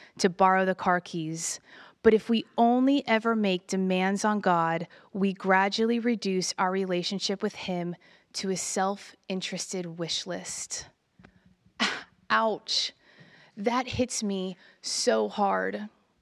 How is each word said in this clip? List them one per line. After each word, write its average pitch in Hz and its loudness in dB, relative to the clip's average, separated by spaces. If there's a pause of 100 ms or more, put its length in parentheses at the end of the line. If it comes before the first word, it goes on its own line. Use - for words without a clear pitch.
(180)
to 202 4
borrow 190 6
the 185 2
car 180 2
keys. 160 -6 (420)
But 220 8
if 214 0
we 233 2 (120)
only 254 4
ever 226 2
make 190 0
demands 190 0
on 214 0
God, 165 0 (240)
we 196 0
gradually 196 2
reduce 202 0
our 185 0
relationship 190 -2
with 208 -4
him 175 -6 (380)
to - -4
a 185 -2
self-interested 190 -6
wish 165 -6
list." - -10 (920)
<laughs> - -6
Ouch. 220 0 (640)
That 233 -2
hits - -4
me 190 -4 (260)
so 220 0
hard. 196 -2 (320)